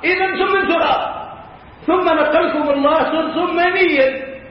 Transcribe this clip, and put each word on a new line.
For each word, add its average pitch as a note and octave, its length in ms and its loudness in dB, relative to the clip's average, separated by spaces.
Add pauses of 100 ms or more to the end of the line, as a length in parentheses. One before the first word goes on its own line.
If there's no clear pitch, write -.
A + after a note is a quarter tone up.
إذا F#4 220 0
أنتم F#4+ 320 0
من - 100 0
تراب. E4 500 0 (680)
ثم F4+ 180 2
نقلكم D4+ 640 2
الله، C#4 240 2
صرتم D#4+ 640 -2
منيا E4+ 840 2 (120)